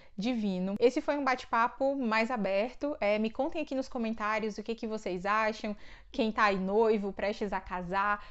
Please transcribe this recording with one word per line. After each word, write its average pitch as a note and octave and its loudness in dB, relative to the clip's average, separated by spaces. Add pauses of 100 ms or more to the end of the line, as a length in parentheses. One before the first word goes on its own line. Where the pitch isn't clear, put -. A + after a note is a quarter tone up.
(160)
divino. G3+ 0
Esse C4 6
foi D4 0
um C#4+ -2
bate-papo C4 2
mais A3+ 2
aberto. A3+ 0
É, G#3 2
me A3 0
contem D4 -2
aqui D4+ -4
nos C4 -2
comentários A3 -2
o G#3+ -8
que A3+ -4
que A3+ -6
vocês G3 -4
acham, G#3+ 0 (340)
quem A3 0
tá A3 2
aí G3 4
noivo, G3+ 2
prestes G#3 -2
a F#3+ -2
casar. G3 -2